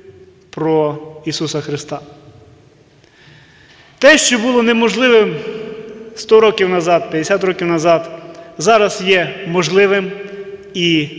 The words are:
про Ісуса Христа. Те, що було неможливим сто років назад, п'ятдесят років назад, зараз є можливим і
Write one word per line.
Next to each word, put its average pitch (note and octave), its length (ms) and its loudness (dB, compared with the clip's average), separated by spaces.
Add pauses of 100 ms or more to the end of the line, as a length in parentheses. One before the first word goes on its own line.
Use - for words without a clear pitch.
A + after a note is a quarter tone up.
(500)
про D#3 480 0 (260)
Ісуса D3+ 360 -4
Христа. C#3+ 400 -10 (2000)
Те, D4 200 6
що B3 200 0
було A#3+ 240 0
неможливим A3+ 760 2 (800)
сто - 240 4
років G#3 280 2
назад, F3 420 0
п'ятдесят E3 340 -2
років F3+ 240 -2
назад, E3 420 2 (480)
зараз G#3 480 2
є F3+ 280 2 (140)
можливим F#3 640 0 (600)
і E3 340 0 (100)